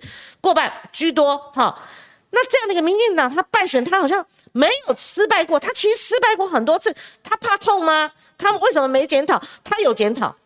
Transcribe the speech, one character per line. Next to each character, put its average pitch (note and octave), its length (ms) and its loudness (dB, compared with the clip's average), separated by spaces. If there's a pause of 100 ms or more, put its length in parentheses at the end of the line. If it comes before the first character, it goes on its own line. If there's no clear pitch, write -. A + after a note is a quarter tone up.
(420)
过 F4 120 4
半 D4 180 0 (200)
居 D#4+ 200 -2
多 C#4+ 260 2 (160)
哈， A3+ 200 0 (580)
那 B4 180 2
这 C5 100 2
样 A4 80 -4
的 G4 60 0
一 - 20 -2
个 F4 60 0
民 F4+ 160 2
进 A4 180 2
党， C4 180 0
他 D#4+ 100 -2
败 G#4 220 -2
选， B3+ 200 0
他 F#4 160 0
好 D#4 40 2
像 F4 200 0 (260)
没 C#4 160 2 (200)
有 B3 100 0
失 - 280 -2
败 G4+ 200 2
过， D#4+ 120 0
他 A4 140 -4
其 G#4 180 0
实 A#4 60 2
失 B4 240 -2
败 A4 160 2
过 F#4+ 100 -2
很 B3 200 -2
多 D#4+ 120 2
次， - 160 -2 (300)
他 A4 140 -4
怕 G4+ 200 -2
痛 G4 240 0
吗？ D#4 300 0 (260)
他 G4+ 200 0
为 G#4 120 2
什 D4+ 120 2
么 C4+ 40 2
没 C4 220 0
检 C#4 180 0
讨？ - 160 0 (220)
他 G#4 160 -4
有 C#4+ 140 2
检 G#3+ 200 0
讨， A3+ 220 -6 (100)